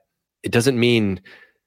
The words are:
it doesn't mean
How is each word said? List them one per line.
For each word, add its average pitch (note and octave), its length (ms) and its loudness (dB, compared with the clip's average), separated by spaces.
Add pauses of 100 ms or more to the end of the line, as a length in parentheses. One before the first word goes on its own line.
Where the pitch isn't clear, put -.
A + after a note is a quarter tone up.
(420)
it - 80 -8
doesn't A#2 300 0
mean A2 400 0 (460)